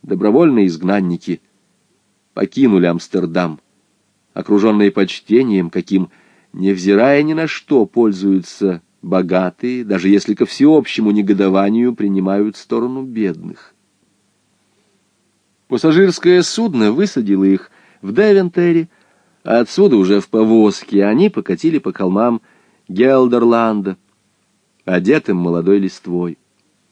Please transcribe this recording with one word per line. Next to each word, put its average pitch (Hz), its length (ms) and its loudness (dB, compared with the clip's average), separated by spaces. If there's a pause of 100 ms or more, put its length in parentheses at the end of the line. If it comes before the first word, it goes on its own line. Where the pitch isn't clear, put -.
добровольные 107 580 2
изгнанники 87 720 -4 (920)
покинули 104 540 0
Амстердам, 87 760 -4 (720)
окруженные 104 580 0
почтением, 101 800 0
каким, 90 400 -4 (420)
невзирая 98 720 2
ни 156 100 -2
на 160 140 -4
что, 127 380 0
пользуются 95 960 -2 (200)
богатые, 92 840 -4
даже 95 240 -2
если 101 240 2
ко 113 120 -2
всеобщему 131 680 2
негодованию 101 800 0
принимают 101 640 -4
сторону 123 460 -6
бедных. 95 680 -8 (1900)
Пассажирское 175 760 2
судно 139 500 -2
высадило 113 520 -2
их 98 280 0 (300)
в 98 100 -10
Девентере, 175 760 2 (540)
а 117 160 0
отсюда 147 360 2
уже 98 240 4
в 95 80 -8
повозке 107 760 2
они 143 240 2
покатили 139 480 -2
по - 160 -6
холмам 107 480 -2 (460)
Гелдерланда, 117 1120 0 (880)
одетым 95 520 0
молодой 87 400 0
листвой. 87 600 -6 (520)